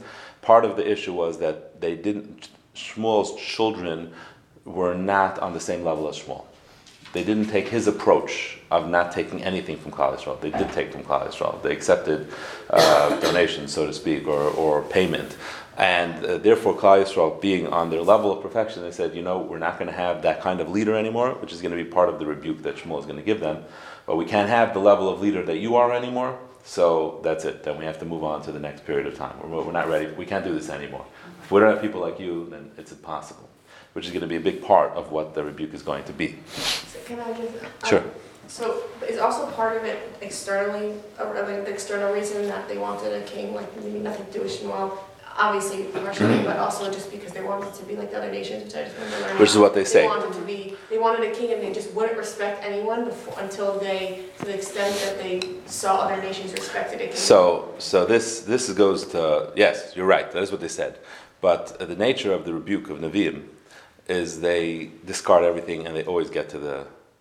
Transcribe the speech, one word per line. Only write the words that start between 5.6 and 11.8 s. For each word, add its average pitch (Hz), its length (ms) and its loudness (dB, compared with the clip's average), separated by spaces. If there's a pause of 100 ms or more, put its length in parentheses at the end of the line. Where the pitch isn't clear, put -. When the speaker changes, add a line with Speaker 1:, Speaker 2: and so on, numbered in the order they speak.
Speaker 1:
same 87 220 -4
level 78 260 -2
as 71 100 -8
Shmuel. 65 260 -12 (680)
They 92 100 -2
didn't 107 220 2
take 101 220 0
his 113 180 0
approach - 720 2 (140)
of 82 180 2
not 87 220 2
taking 92 320 -4
anything 82 340 -4
from 76 140 -12
Klal 67 260 0
Yisrael. 67 220 -6
They 78 100 -4
did - 220 -2
take 71 200 -4
from 69 120 -12
Klal 69 240 0
Yisrael. - 340 -4
They 71 100 0
accepted, 76 560 2 (420)